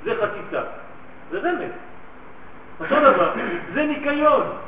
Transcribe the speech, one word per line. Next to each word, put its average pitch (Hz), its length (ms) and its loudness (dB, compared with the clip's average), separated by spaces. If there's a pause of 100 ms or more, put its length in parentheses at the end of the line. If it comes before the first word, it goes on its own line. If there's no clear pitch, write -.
זה 466 100 0
חציצה. - 480 -2 (680)
זה 180 80 -4
רמז. 294 340 -2 (1080)
אותו 269 200 4
דבר. - 320 8 (420)
זה 302 80 2
ניקיון. 294 600 4 (260)